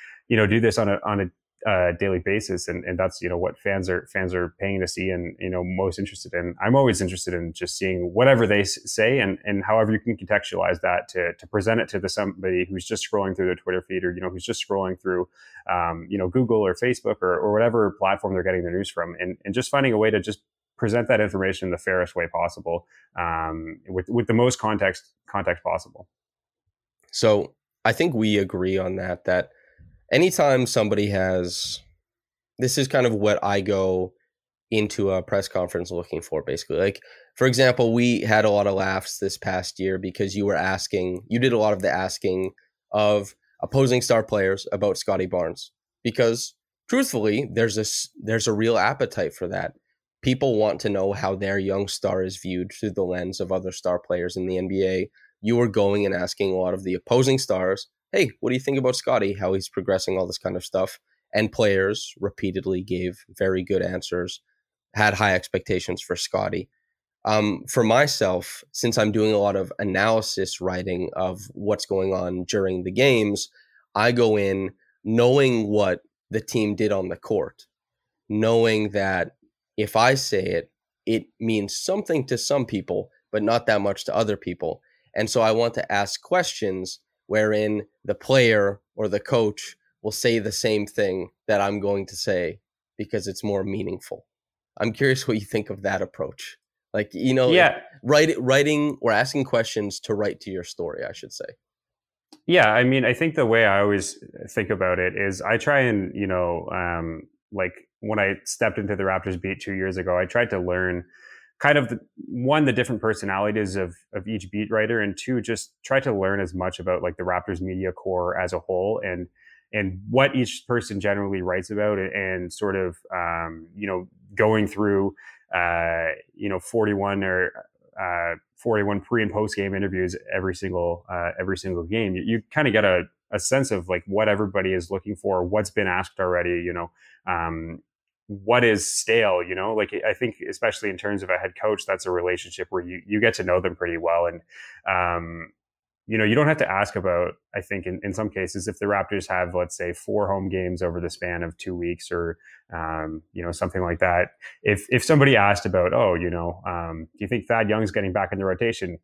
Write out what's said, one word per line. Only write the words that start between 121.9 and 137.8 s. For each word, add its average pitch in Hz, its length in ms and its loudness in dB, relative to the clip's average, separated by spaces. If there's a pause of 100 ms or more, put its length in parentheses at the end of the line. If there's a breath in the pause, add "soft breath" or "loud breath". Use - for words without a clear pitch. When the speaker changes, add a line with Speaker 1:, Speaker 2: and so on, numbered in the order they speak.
Speaker 1:
and, 95 140 -2
and 92 400 -4
sort 101 220 -2
of, 92 220 -2 (180)
um, 82 640 -4
you 104 100 -8
know, 92 220 -4 (260)
going 107 320 4
through, 101 480 0 (400 loud breath)
uh, 85 580 0 (200)
you 101 160 -8
know, 95 100 -4
forty-one 101 640 0
or, 92 300 0 (480)
uh, 85 360 -4 (200)
forty-one 104 460 0
pre 117 200 0
and 104 80 0
post 104 260 -2
game 98 180 -2
interviews 92 420 -2 (180)
every 95 200 -2
single, 87 580 -4
uh, 87 260 -4
every 92 200 -4
single 90 240 -6
game. 98 320 -2
You, 92 100 -4
you 113 260 -2
kinda 147 200 2
get 104 160 4
a, 90 160 4 (280)
a 104 80 -2
sense 131 320 0
of, 95 200 -2
like, 110 160 -2
what 104 200 2
everybody 98 460 2
is 90 180 -2
looking 98 260 -6
for, 92 280 0
what's 101 260 0
been 104 160 0
asked 92 320 -2
already, 87 440 0
you 87 100 -4
know, 85 180 -6 (360 soft breath)
um, 82 560 -4 (440)